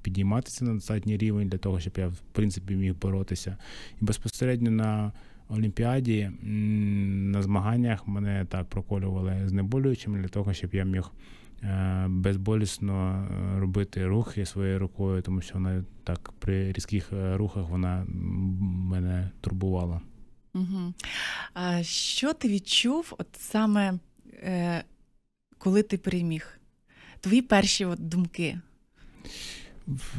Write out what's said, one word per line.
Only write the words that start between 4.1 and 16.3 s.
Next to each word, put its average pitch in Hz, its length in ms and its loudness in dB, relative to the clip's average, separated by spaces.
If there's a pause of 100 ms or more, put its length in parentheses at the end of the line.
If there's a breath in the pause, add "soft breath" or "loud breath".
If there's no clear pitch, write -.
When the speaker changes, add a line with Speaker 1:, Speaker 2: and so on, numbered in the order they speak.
Speaker 1:
на 107 400 0 (380 soft breath)
Олімпіаді, 113 680 2 (240)
м, 101 880 2
на 101 100 4
змаганнях 104 640 2
мене 101 420 0
так 92 200 -2
проколювали 95 760 0
знеболюючими 104 760 0
для 92 80 -2
того, 101 260 0
щоб 90 220 -4
я 95 80 2
міг, 92 280 0 (520 soft breath)
е, 95 460 0
безболісно, 98 1200 2
е, 95 280 -2
робити 95 460 0
рухи 101 400 0
своєю 95 340 0
рукою, 95 420 0
тому 95 200 0
що - 120 -8
вона 92 300 0 (200)
так - 360 -4